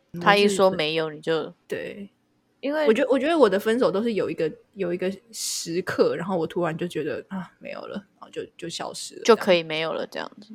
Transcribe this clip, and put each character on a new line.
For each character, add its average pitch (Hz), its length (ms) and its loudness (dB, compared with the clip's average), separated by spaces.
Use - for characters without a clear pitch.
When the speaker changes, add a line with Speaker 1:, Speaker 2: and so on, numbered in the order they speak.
Speaker 1:
嗯， 170 80 -12
Speaker 2:
他 202 160 6
一 202 100 6
说 196 240 6
没 160 260 0
有， 160 100 0
Speaker 1:
我 156 60 -6
是 - 20 -12
纯 151 40 -14
Speaker 2:
你 156 40 -16
就 160 320 -2
Speaker 1:
对。 202 400 -10
Speaker 2:
因 285 120 -4
为 302 140 2
Speaker 1:
我 262 60 6
觉 254 100 2
得， - 80 -2
我 269 80 4
觉 262 80 0
得 330 100 2
我 262 120 8
的 185 100 2
分 220 180 0
手 202 140 2
都 190 100 0
是 233 120 -2
有 151 160 -2
一 160 40 -4
个， 160 180 -2
有 180 180 -4
一 180 60 -4
个 185 140 -2
时 - 520 -6
刻， 165 320 2
然 165 100 -6
后 190 100 -4
我 160 120 0
突 170 160 -4
然 160 120 -2
就 170 120 -4
觉 165 160 -6
得 143 260 -6
，“啊， 185 300 -10
没 - 120 -14
有 - 100 -12
了。” - 140 -12
然 - 20 -18
后 - 80 -20
就， 151 120 -10
就 170 100 -12
消 - 240 -8
失 - 240 -12
了 - 80 -16
这 - 80 6
样。 214 60 8
Speaker 2:
就 - 60 -8
可 190 100 4
以 170 80 4
没 160 200 -4
有 160 120 -4
了 - 140 -6
这 - 100 -10
样 - 140 -6
子。 - 140 -20